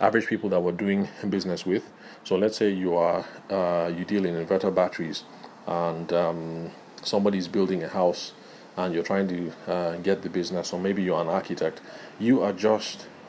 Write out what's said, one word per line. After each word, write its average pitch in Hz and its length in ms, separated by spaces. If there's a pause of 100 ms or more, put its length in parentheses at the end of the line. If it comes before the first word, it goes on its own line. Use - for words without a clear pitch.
average 110 260
people 107 240
that 90 100
we're 87 120
doing 98 360 (200)
business 92 380
with, 92 240 (340)
so 95 120
let's 107 200
say 107 140
you 90 260
are, 87 280 (260)
uh, 87 460
you 90 80
deal 101 220
in 85 80
inverter 92 380
batteries, 90 520 (420)
and, 85 460
um, 82 580 (320)
somebody's 101 440
building 92 380
a 78 40
house 90 440 (440)
and 92 160
you're 82 120
trying 98 240
to, 87 240 (180)
uh, 87 280
get 95 240
the 90 60
business, 87 440
or 90 80
maybe 98 220
you're 87 180
an 82 80
architect, 85 520 (380)
you 117 240
are 101 100
just 104 540 (220)